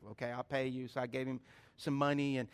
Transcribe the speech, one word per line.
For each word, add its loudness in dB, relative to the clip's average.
okay? -4
I'll -4
pay 2
you." -4
So -4
I 0
gave -2
him -4
some 0
money, 2
and -2